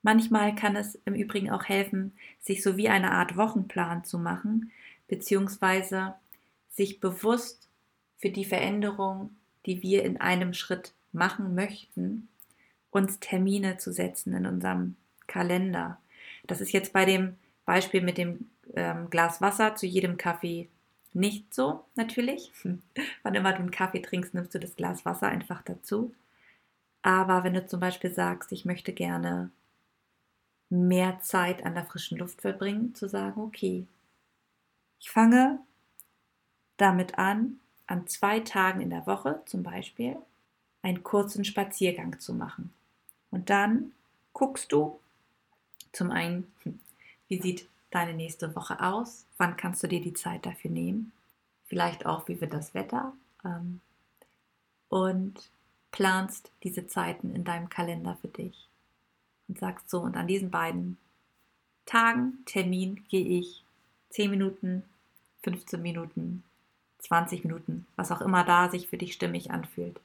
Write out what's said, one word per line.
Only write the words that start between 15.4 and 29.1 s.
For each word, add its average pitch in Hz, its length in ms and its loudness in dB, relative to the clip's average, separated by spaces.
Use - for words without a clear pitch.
Das 180 140 -4
ist 190 120 -4
jetzt 190 200 0
bei 190 120 8
dem 185 320 4
Beispiel 185 380 4
mit 175 160 0
dem, 175 320 -4
ähm, 170 360 -2
Glas 170 300 4
Wasser 214 340 4
zu 196 120 -4
jedem 180 300 2
Kaffee 170 520 -2
nicht 208 400 0
so, 277 320 0
natürlich. 240 560 -2
<laughs> - 340 -8
Wann 196 120 -2
immer 190 180 4
du 185 60 -2
einen 180 120 -2
Kaffee 185 300 -2
trinkst, 180 340 -4
nimmst 175 200 -6
du 175 60 -2
das 175 160 -10
Glas 180 280 -4
Wasser 175 240 -2
einfach - 340 -6
dazu. 214 520 -4
Aber 185 420 4
wenn 180 100 2
du 185 120 -2
zum 175 140 -4
Beispiel 180 320 -2
sagst, 180 400 -2
ich 180 120 -10
möchte 180 280 -4
gerne - 580 -4